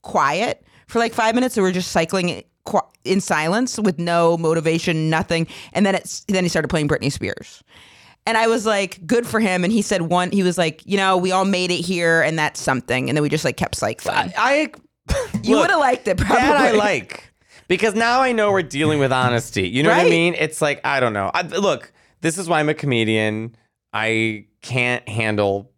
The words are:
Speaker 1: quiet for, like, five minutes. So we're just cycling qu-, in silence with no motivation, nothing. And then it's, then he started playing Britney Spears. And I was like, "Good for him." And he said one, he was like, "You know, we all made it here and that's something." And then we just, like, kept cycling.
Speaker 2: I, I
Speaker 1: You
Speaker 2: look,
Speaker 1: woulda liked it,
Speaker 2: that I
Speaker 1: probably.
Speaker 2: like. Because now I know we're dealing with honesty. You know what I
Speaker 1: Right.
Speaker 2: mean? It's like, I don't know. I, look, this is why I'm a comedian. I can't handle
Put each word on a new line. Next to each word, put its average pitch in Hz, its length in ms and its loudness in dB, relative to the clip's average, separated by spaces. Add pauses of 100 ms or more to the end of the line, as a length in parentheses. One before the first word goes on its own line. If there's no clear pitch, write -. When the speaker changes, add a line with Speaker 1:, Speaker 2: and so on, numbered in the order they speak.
Speaker 1:
quiet 185 600 -2 (240)
for, 226 120 -2
like, 240 140 0
five 226 220 0
minutes. 247 200 0
So 220 60 0
we're 185 100 2
just 180 200 -4
cycling 175 520 -2 (220)
qu-, 196 140 0 (240)
in 185 180 0
silence 175 560 -2
with 185 220 -2
no 170 380 2
motivation, 165 720 0
nothing. 165 360 0 (280)
And 202 120 2
then 196 80 4
it's, - 340 -6
then 185 160 0
he 175 60 0
started 156 200 0
playing 151 180 0
Britney 143 240 0
Spears. - 520 -10 (600)
And 226 120 0
I 226 100 2
was 226 180 0
like, 202 400 -2
"Good 240 220 0
for 220 120 -2
him." 185 240 2
And 190 80 0
he 214 120 2
said 190 200 0
one, 180 280 0
he 196 100 2
was 180 160 2
like, 160 280 -2
"You 202 120 -2
know, 190 180 2
we 180 160 0
all 190 140 2
made 180 260 0
it 175 100 -2
here 170 420 2
and 160 160 0
that's 151 200 -2
something." 127 500 -2
And 131 60 -2
then 151 60 2
we 147 80 0
just, 151 160 -2
like, 123 120 -2
kept - 180 -4
cycling. - 400 -4
Speaker 2:
I, 180 200 -2
I - 800 -2 (280)
Speaker 1:
You 254 140 4
Speaker 2:
look, - 120 2
Speaker 1:
woulda 370 100 2
liked 262 280 0
it, 185 100 0
Speaker 2:
that - 140 -2
I 254 200 4 (140)
Speaker 1:
probably. 220 140 4
Speaker 2:
like. 180 520 -4 (360)
Because 190 280 2
now 233 260 2
I 254 100 2
know 214 200 2
we're 190 120 2
dealing 147 360 0
with 135 140 2
honesty. 120 540 0
You 127 160 0
know 165 60 4
what 311 100 4
I 359 40 4
Speaker 1:
Right. - 80 4
Speaker 2:
mean? 170 260 2
It's 156 240 -4
like, 143 220 -2
I 139 160 -2
don't 120 140 0
know. 98 200 -2
I, 175 100 -2
look, 175 480 -2 (300)
this 160 180 -2
is 175 100 -8
why 165 100 2
I'm 151 100 0
a 147 40 0
comedian. 110 800 0 (380)
I 110 520 -2 (160)
can't 123 460 -4
handle 104 680 -2